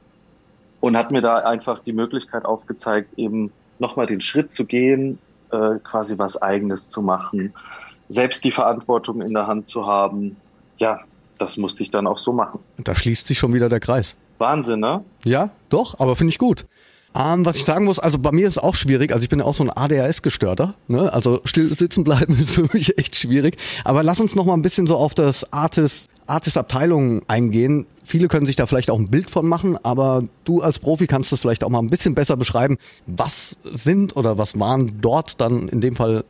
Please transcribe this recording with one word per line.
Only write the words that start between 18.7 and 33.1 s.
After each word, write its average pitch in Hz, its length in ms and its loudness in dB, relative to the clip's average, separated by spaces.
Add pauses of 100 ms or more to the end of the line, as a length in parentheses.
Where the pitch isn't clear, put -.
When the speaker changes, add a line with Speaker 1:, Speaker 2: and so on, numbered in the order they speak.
Speaker 2:
schwierig, 139 380 2
also 117 100 2
ich 120 60 -4
bin 147 100 2
ja 139 60 0
auch 143 80 2
so 147 100 -2
ein 131 80 2
A 135 160 -2
D 143 140 2
H 127 60 2
S-Gestörter, 143 680 -2 (140)
ne? 131 240 2
Also 120 320 0
still 160 300 2
sitzen 170 300 0
bleiben 147 300 4
<laughs> 120 40 4
ist 143 140 2
für 165 200 4
mich 190 240 2
echt - 200 -4
schwierig. 139 420 0 (260)
Aber 143 180 2
lass 165 160 2
uns 220 160 0
noch 190 120 2
mal 185 80 4
ein 165 80 2
bisschen 180 240 2
so 165 100 4
auf 143 180 0
das - 380 0
Artist, 151 560 0 (180)
Artist-Abteilung 139 1040 0
eingehen. 120 560 2 (180)
Viele 165 260 2
können 147 180 2
sich 135 100 -2
da 131 80 2
vielleicht 127 260 0
auch 113 80 2
ein 101 120 0
Bild 165 180 2
von 160 180 0
machen, 170 360 2
aber 131 400 0 (220)
du 170 180 2
als 160 160 0
Profi 160 280 0
kannst 135 260 0
es 135 80 -2
vielleicht 117 240 0
auch - 40 -2
mal 120 120 2
ein 110 100 -2
bisschen 170 240 0
besser 139 240 0
beschreiben. 127 400 0 (280)
Was - 560 -6